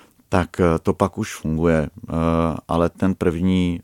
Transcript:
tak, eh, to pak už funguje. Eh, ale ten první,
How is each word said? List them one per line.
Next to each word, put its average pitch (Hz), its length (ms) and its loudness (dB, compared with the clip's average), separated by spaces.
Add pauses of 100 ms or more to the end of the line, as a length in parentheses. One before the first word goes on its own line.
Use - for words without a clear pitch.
(280)
tak, 90 320 -2
eh, 82 220 4
to 92 120 0
pak 98 240 -2
už 107 160 -8
funguje. 78 540 0
Eh, - 240 -14 (560)
ale 85 220 2
ten 95 240 -2
první, 90 680 0